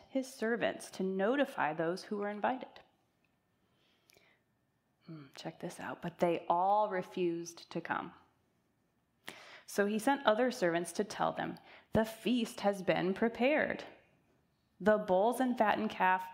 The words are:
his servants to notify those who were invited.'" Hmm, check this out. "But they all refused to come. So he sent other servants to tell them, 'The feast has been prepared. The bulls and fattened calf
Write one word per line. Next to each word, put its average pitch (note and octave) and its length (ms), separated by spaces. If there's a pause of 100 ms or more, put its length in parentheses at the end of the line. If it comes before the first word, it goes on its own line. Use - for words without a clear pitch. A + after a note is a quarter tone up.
his C4 240
servants A3 580
to - 120
notify F#3+ 720
those E3+ 300
who G#3 140
were G3+ 120
invited.'" G#3+ 520 (2250)
Hmm, D3+ 280
check - 280
this E3+ 180
out. B2+ 220
"But E3+ 180
they F3 300
all G3 400
refused F3 840
to F3 80
come. - 340 (1500)
So - 200
he G#3 140
sent - 260
other A#3 260
servants F3 420
to G#3 120
tell E3 260
them, - 260 (360)
'The G#3+ 100
feast A3+ 560
has G3+ 220
been F3 320
prepared. A#3 720 (960)
The G#3+ 160
bulls G#3 420
and B3 180
fattened G#3+ 340
calf F#3 420